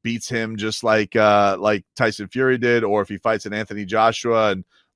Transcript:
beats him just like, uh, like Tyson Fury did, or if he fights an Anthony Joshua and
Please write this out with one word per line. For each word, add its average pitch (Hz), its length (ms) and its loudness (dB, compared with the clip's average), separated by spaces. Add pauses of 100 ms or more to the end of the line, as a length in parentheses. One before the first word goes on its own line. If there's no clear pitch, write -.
beats 117 240 -6
him 113 300 -6
just 107 260 -6
like, 110 320 2
uh, 104 440 4
like 104 260 0 (100)
Tyson 107 320 -2
Fury 127 300 0
did, 117 260 2
or 104 180 0
if 98 60 -6
he 101 100 -12
fights 113 280 -2
an 104 80 -8
Anthony 104 320 -8
Joshua 110 640 2
and 95 140 -6 (300)